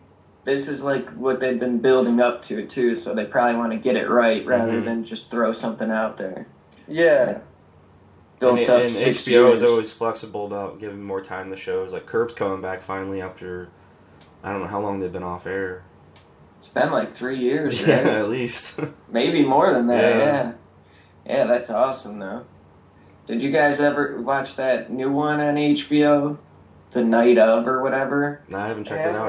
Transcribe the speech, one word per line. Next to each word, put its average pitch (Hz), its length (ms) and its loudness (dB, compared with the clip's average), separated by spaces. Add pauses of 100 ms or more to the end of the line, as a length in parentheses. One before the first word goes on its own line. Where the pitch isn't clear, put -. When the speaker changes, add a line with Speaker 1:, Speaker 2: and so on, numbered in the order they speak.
(440)
Speaker 1:
this 139 240 -2
is, 139 120 -8
like, 135 300 -2
what 127 280 -2
they've 127 220 -2
been 123 180 0
building 120 420 4
up 123 280 2
to, 107 180 -6
too, 117 380 0
so - 100 -6
they 107 120 -2
probably 120 300 2
wanna 113 200 -2
get 123 180 0
it - 160 -2
right 113 340 2
rather 113 280 0
Speaker 2:
Mm-hmm. 113 120 -2
Speaker 1:
than 117 220 -4
just - 240 -14
throw 113 260 -2
something 110 360 -6
out 110 240 -4
there. 95 300 -10 (420)
Speaker 3:
Yeah. 151 500 4 (1000)
Speaker 1:
Built 123 200 4
Speaker 2:
And, 120 120 2
Speaker 1:
up 123 120 6
Speaker 2:
and 120 120 0
Speaker 1:
six 120 260 0
Speaker 2:
H - 40 -12
B 123 140 4
O 120 140 8
is 113 80 2
Speaker 1:
years. 120 100 4
Speaker 2:
always 113 220 0
flexible 107 540 -6
about 101 340 -8
giving 104 240 -12
more 98 160 -6
time 95 300 -12
to 95 60 -10
shows. 92 360 -6
Like, 90 140 -10
Curb's 117 280 -2
coming 95 260 -4
back 92 220 -8
finally 95 400 -8
after, 90 460 -12 (760)
I 95 80 -8
don't 101 120 -6
know 87 40 -8
how 101 140 -6
long 101 180 -4
they've 90 140 -6
been 90 100 -8
off 87 240 -10
air. 92 380 -6 (720)
Speaker 1:
It's - 80 -20
been, - 240 -2
like, 117 240 -4
three 131 240 -6
years, 131 420 -2
Speaker 2:
<laughs> - 60 -4
Yeah, 139 120 6
Speaker 1:
right? - 80 0 (100)
Speaker 2:
at 107 120 -2
least. 123 520 -6 (140)
<laughs> - 140 -20
Speaker 1:
Maybe 143 360 2
more 147 280 4
than 120 140 2
that, 120 160 2 (140)
Speaker 2:
Yeah. - 20 2
Speaker 1:
yeah. 139 340 0 (720)
Yeah, 127 200 0
that's 120 260 0
awesome, 117 480 -2
though. 101 240 -10 (840)
Did 117 160 -4
you 139 100 0
guys 147 280 4
ever 143 400 0
watch 135 360 -4
that 131 340 -2
new 131 220 -4
one 151 280 0
on 147 160 0
H 147 320 0
B 147 160 4
O? 147 340 2 (520)
The 120 140 0
Night 117 340 6
Of 113 300 6
or 127 140 0
whatever? 135 680 -2
Speaker 2:
No, 95 80 -6
I 104 80 -4
haven't 107 180 -6
checked - 220 -6
Speaker 3:
I 170 40 -2
Speaker 2:
it - 60 -2
out 107 120 -4